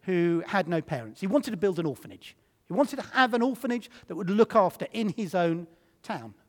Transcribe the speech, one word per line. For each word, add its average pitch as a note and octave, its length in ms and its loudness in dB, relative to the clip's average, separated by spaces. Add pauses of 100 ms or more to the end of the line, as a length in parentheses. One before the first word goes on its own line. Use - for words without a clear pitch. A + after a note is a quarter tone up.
who E3+ 440 2
had F#3 200 0
no E3 140 0
parents. A#2 400 -8
He G3 60 -4
wanted C4 240 0
to G#3 60 -6
build F3+ 220 0
an E3 60 -2
orphanage. - 500 -8 (320)
He D#3+ 60 -8
wanted C4+ 240 0
to - 160 -8
have B3+ 200 4
an A#3 80 2
orphanage A#3+ 480 -2 (180)
that F3 80 -8
would F3 140 -4
look G#3+ 260 4
after F3+ 380 2
in G#3+ 160 -2
his F#3+ 240 -4
own E3+ 340 0 (360)
town A2+ 320 -10 (140)